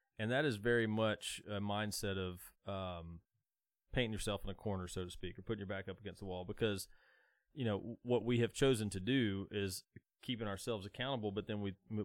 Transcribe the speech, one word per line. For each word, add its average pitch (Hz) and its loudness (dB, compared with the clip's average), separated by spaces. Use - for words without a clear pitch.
And 110 0
that 143 4
is 123 2
very 113 4
much 107 0
a 104 -2
mindset 101 0
of, 92 -4
um, 87 -6
painting 117 2
yourself 101 -2
in 98 -6
a 92 -4
corner, 92 -2
so 92 -4
to 90 -8
speak, - -8
or 95 -12
putting 107 -4
your 95 -6
back 98 -6
up 92 -8
against 101 -10
the 101 -8
wall. 90 -4
Because, 101 0
you 135 -4
know, 104 2
w-, 117 -8
what 120 4
we 120 4
have 117 4
chosen 113 4
to 98 -2
do 101 2
is 101 -2
keeping 113 -4
ourselves 101 -4
accountable, 120 -2
but 101 -2
then 107 -2
we, 101 0